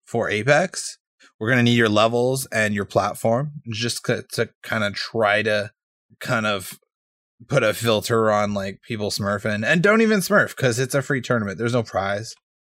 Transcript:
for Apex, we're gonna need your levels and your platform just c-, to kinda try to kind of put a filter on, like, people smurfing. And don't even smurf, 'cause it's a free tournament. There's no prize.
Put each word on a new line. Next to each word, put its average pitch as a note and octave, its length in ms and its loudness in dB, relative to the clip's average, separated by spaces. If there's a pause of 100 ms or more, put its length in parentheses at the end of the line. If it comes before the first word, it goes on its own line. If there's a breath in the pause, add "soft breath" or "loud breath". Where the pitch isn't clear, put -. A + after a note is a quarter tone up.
for G#2 240 -2
Apex, C#3 680 0 (420 soft breath)
we're A2 100 -2
gonna B2 140 4
need A#2+ 140 4
your A#2 120 6
levels A#2+ 580 2
and G#2+ 260 0
your G2+ 120 -2
platform A#2 640 -2 (200)
just A#2 340 -6
c-, A#2 160 -2 (120)
to A2+ 160 -2 (140)
kinda G#2+ 280 -4
try G#2 520 0
to G#2 280 -2 (480)
kind A#2 260 -2
of G2+ 340 -4 (720)
put C3+ 140 0
a G#2+ 100 2
filter A2 580 0
on, G#2 220 0
like, G2 340 -6
people G#2 240 -4
smurfing. G#2 540 -2
And D#3+ 180 2
don't G#3+ 180 6
even A3 200 4
smurf, F3+ 340 2
'cause B2+ 240 0
it's C3 160 0
a C#3 60 2
free C3+ 200 -2
tournament. G#2 360 -2
There's A#2 160 -2
no A#2 100 0
prize. G2+ 500 -4 (320)